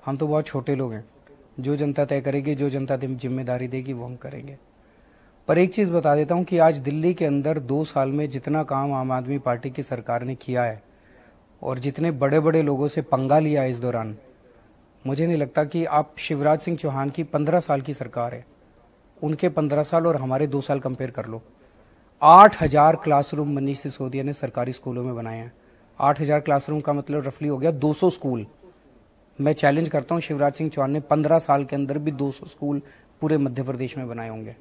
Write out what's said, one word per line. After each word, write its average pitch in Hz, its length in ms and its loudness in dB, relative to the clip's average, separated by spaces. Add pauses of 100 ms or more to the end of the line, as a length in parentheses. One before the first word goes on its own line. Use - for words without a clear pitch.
हम 139 100 -4
तो 151 100 -2
बहुत 151 200 0
छोटे 139 280 -2
लोग 131 180 -4
हैं, 107 120 -10 (560)
जो 139 160 -2
जनता 143 280 0
तय 139 160 -2
करेगी, 139 340 -2
जो 139 140 -2
जनता 135 280 -2
जिम-, 131 220 -6
जिम्मेदारी 127 500 -6
देगी 131 240 -8
वो 120 120 -10
हम 123 120 -12
करेंगे। 135 420 -16 (920)
पर 160 100 4
एक 185 160 4
चीज़ 196 180 0
बता 151 220 4
देता 151 200 2
हूँ 175 100 0
कि 170 140 0
आज 160 200 6
दिल्ली 151 360 0
के 170 100 -2
अंदर 143 340 0
दो 139 260 -2
साल 135 240 0
में 143 220 -2
जितना 143 320 -2
काम 139 300 -2
आम 131 200 -2
आदमी 127 260 -2
पार्टी 127 320 -2
की 135 120 -8
सरकार 120 400 -4
ने 127 120 -6
किया 123 300 -2
है 110 180 -6 (800)
और 131 160 -6
जितने 143 320 -2
बड़े-बड़े 151 520 2
लोगों 143 260 0
से 156 120 -4
पंगा 135 380 2
लिया 147 260 2
इस 127 120 -2
दौरान, 117 400 -4 (920)
मुझे 139 200 0
नहीं 170 100 0
लगता 147 280 0
कि 165 200 -2
आप 151 340 0
शिवराज 151 420 0
सिंह 170 160 -4
चौहान 139 340 -4
की 165 120 -6
पन्द्रह 156 380 0
साल 143 200 -2
की 139 140 -8
सरकार 120 400 -6
है, 120 120 -16 (760)
उनके 151 260 -2
पन्द्रह 151 340 0
साल - 240 0
और 165 100 2
हमारे 131 300 0
दो 139 140 -2
साल 139 200 -2
कंपेयर 127 300 -6
कर 120 160 -8
लो। 113 160 -12 (800)
आठ 180 400 12
हजार 151 340 4
क्लासरूम 147 580 0
मनीष 139 240 -4
सिसोदिया 135 460 -8
ने 143 80 -4
सरकारी 127 400 -6
स्कूलों 123 320 -8
में 127 120 -6
बनाए 113 220 -8
हैं। 117 140 -14 (480)
आठ 139 200 4
हजार 151 200 2
क्लासरूम 147 400 -2
का 147 120 -2
मतलब 143 340 -4
रफली 147 220 -6
हो 139 100 -2
गया 151 120 2
दो 151 220 0
सौ 180 180 2
स्कूल। 123 360 -4 (960)
मैं 147 120 2
चैलेंज 151 360 2
करता 143 260 -2
हूँ, 165 80 -2
शिवराज 143 320 0
सिंह 156 160 -4
चौहान 135 200 -2
ने 147 100 -2
पन्द्रह 151 380 4
साल 143 260 2
के 143 120 -6
अंदर 139 220 -2
भी 151 120 -2
दो 139 200 -4
सौ - 160 -14
स्कूल 143 360 -6 (380)
पूरे 156 160 2
मध्य 131 260 0
प्रदेश 127 360 -6
में 127 100 -8
बनाए 113 200 -10
होंगे। 110 320 -12